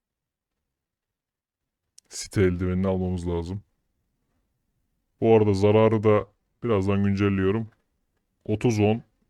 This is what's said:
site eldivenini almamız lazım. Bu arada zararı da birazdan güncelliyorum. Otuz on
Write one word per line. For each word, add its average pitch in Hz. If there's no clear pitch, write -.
site -
eldivenini 92
almamız 92
lazım. 87
Bu 113
arada 104
zararı 107
da 104
birazdan 101
güncelliyorum. 101
Otuz 110
on 107